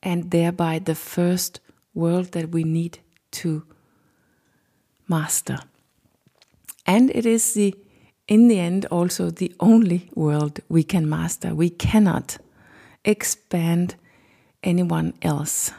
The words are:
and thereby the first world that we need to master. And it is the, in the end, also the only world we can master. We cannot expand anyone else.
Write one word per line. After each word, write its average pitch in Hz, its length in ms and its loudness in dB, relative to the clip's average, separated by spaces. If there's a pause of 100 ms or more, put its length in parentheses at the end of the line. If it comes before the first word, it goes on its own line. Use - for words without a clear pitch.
and 175 300 -4
thereby 170 480 0
the 160 160 -4
first - 640 -4 (340)
world 175 380 -2
that 165 180 -6
we 165 140 -2
need 165 360 -4 (320)
to 156 320 -6 (1400)
master. 156 520 -4 (1300)
And 226 260 4
it 233 140 -2
is 226 280 0
the, 202 220 0 (520)
in 226 200 8
the 214 120 6
end, 180 280 -2
also 180 420 -2
the 180 300 -6
only 185 560 4
world 151 520 -2
we 160 160 2
can 160 240 0
master. 165 460 -6
We 165 160 0
cannot - 720 0 (640)
expand 175 920 -2 (680)
anyone 165 580 0
else. 151 580 -4